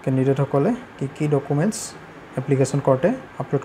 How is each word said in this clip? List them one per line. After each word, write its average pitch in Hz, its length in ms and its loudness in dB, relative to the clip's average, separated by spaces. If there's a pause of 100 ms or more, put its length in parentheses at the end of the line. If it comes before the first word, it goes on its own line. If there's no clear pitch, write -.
কেণ্ডিডেটসকলে 139 640 2 (280)
কি 143 80 -4 (100)
কি 156 80 -2 (100)
ডকুমেণ্টছ 147 440 0 (600)
এপ্লিকেশ্যন 135 460 2
কৰোঁতে 135 220 4 (340)
আপলোড - 220 -2